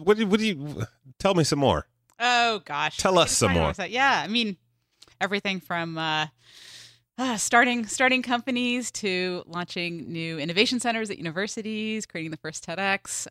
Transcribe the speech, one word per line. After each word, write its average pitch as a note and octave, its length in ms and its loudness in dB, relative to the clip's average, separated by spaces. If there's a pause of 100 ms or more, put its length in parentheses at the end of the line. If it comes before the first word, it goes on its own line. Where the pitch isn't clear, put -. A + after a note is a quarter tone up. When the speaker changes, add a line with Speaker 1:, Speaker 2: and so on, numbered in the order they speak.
Speaker 1:
what F#3+ 160 4
do, A3 100 0
what G#3 140 2
do A3 60 0
you, D3 380 -6 (340)
tell G3 160 4
me D#3+ 100 6
some C#3+ 140 0
more. G2+ 280 4 (320)
Speaker 2:
Oh, A#3 460 2
gosh. D3 320 -4
Speaker 1:
Tell F#3 220 4
us D#3+ 120 6
some G2 220 4
more. D#2+ 220 4 (120)
Speaker 2:
Yeah, A#3 380 2
I - 20 -8
mean, G#3+ 300 0 (640)
everything G3 400 -2
from, E3 380 -4
uh, D#3 300 -2 (920)
uh, B3 180 -2
starting, A#3+ 500 4
starting B3+ 360 2
companies B3 720 -2
to F3+ 540 -2
launching F3 640 -6
new E3 280 -6
innovation G3+ 420 2
centers A3+ 300 -2
at - 80 -8
universities, G#3+ 880 -4
creating D#3+ 240 -8
the D#3 80 -10
first - 260 -12
ted E3+ 140 -8
X, G3 520 -4